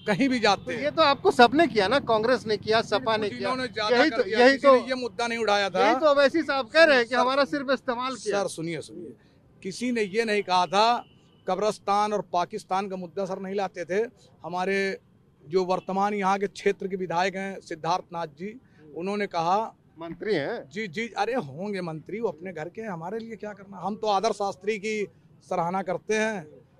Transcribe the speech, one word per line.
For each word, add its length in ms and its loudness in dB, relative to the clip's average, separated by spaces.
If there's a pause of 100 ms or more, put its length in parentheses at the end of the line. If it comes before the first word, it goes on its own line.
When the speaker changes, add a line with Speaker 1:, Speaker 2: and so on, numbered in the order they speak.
Speaker 1:
कहीं 220 2
भी 100 0
जाते 240 2
Speaker 2:
तो 80 -8
Speaker 1:
हैं। 80 -6
Speaker 2:
ये 120 -2
तो 100 2
आपको 300 4
सबने 360 6
किया 200 0
ना, 120 2
कांग्रेस 480 0
ने 100 0
किया, 240 0
सपा 360 -2
ने 120 -4
किया। 100 -8
Speaker 1:
जिन्होंने 280 -4
ज्यादा 300 0
Speaker 2:
यही 120 6
Speaker 1:
कर 80 -2
Speaker 2:
तो, 60 2
Speaker 1:
दिया, 160 0
Speaker 2:
यही 120 10
Speaker 1:
किसी 160 2
Speaker 2:
तो, 80 10
Speaker 1:
ने 60 4
ये 140 -6
मुद्दा 320 -6
नहीं 120 -4
उठाया 300 2
था। 160 2
Speaker 2:
यही 140 4
तो 60 2
अवैसी 360 4
साहब 280 -2
कह 140 6
रहे 140 8
हैं 80 2
कि 100 -4
Speaker 1:
सर, 40 2
Speaker 2:
हमारा 260 2
सिर्फ 260 -4
इस्तेमाल 440 -4
किया। 280 -4
Speaker 1:
सर, 60 -4
सुनिए, 320 -8
सुनिए, 320 -16 (500)
किसी 280 -4
ने 100 0
ये 240 0
नहीं 180 0
कहा 220 2
था 400 2 (420)
कब्रिस्तान 680 0
और 80 0
पाकिस्तान 680 -4
का 60 -8
मुद्दा 300 -6
सर 140 -6
नहीं 160 -8
लाते 300 -4
थे। 240 -2 (360)
हमारे 540 -2 (480)
जो 180 0
वर्तमान 480 0
यहाँ 260 2
के 80 -2
क्षेत्र 400 -2
के 80 -6
विधायक 400 -2
हैं 240 -8
सिद्धार्थ 440 -4 (100)
नाथ 140 -6
जी, 320 -14 (360)
उन्होंने 320 -4
कहा 480 0 (240)
Speaker 2:
मंत्री 360 -4
हैं? 340 -4
Speaker 1:
जी, 180 -8
जी, 200 -8 (100)
अरे 160 -2
होंगे 480 -6
मंत्री, 380 -8
वो 80 -2
अपने 260 -8
घर 160 -8
के 120 -14
हैं, 80 -10
हमारे 300 -8
लिए 160 -12
क्या 180 -12
करना। 240 -20
हम 180 -6
तो 120 -4
आदर 240 2
शास्त्री 480 -4
की 280 -4 (420)
सराहना 320 -2
करते 340 -4
हैं, 320 -2 (320)